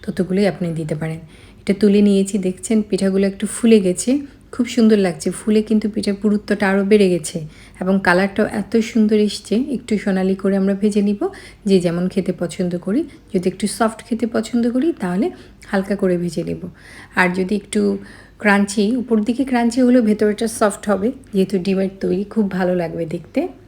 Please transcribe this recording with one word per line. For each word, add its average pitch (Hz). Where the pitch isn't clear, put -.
ততগুলোই 185
আপনি 175
দিতে 160
পারেন। 160
এটা -
তুলে 208
নিয়েছি, 196
দেখছেন 185
পিঠাগুলো 196
একটু 196
ফুলে 226
গেছে, 180
খুব 240
সুন্দর 220
লাগছে। 160
ফুলে 214
কিন্তু 220
পিঠার 202
পুরুত্বটা 208
আরও 196
বেড়ে 208
গেছে 170
এবং 190
কালারটাও 190
এত -
সুন্দর 214
এসছে। -
একটু -
সোনালি 190
করে 196
আমরা 196
ভেজে 208
নিব, 202
যে 196
যেমন 175
খেতে 185
পছন্দ 175
করি। 214
যদি 180
একটু 185
সফট 226
খেতে 233
পছন্দ 233
করি 262
তাহলে 185
হালকা 196
করে 185
ভেজে 175
নেব, 165
আর 180
যদি 190
একটু -
ক্রাঞ্চি, 202
উপর 226
দিকে 247
ক্রাঞ্চি 233
হলেও 247
ভেতরটা 208
সফট 202
হবে, 196
যেহেতু 190
ডিমের 190
তৈরি, 180
খুব 220
ভালো 180
লাগবে 165
দেখতে। -